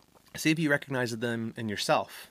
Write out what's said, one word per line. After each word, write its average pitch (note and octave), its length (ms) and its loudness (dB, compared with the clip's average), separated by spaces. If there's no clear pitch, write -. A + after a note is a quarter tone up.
See - 160 2
if D#3+ 80 2
you D#3 100 4
recognize B2+ 480 0
them A2+ 400 -2
in A#2 120 -4
yourself. - 600 -2